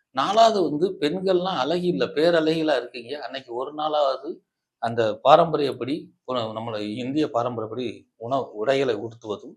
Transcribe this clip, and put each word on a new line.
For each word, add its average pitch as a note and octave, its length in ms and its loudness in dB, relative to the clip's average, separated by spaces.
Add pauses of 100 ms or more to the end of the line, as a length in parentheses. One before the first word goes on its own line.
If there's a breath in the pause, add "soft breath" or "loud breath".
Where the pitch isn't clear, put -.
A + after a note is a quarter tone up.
(160)
நாலாவது G#3 460 4
வந்து, D3+ 240 0 (120)
பெண்கள்லாம் F3+ 600 0
அழகி E3+ 300 0
இல்ல, C#3 180 0
பேரழகிகளா D#3 720 2
இருக்கீங்க, A#2+ 440 -6
அன்னைக்கு B2 340 -12
ஒரு C3 200 -6
நாளாவது D3+ 560 0 (520)
அந்த A#2 200 0 (200)
பாரம்பரியப்படி, C#3+ 720 4 (300)
உண-, B2 280 -4
நம்மளோட A2 280 -6 (160)
இந்திய C3+ 340 -2
பாரம்பரியப்படி A#2 560 -4 (300)
உணவு, B2 360 -4
உடைகளை B2+ 440 0
உடுத்துவதும், A2+ 600 -10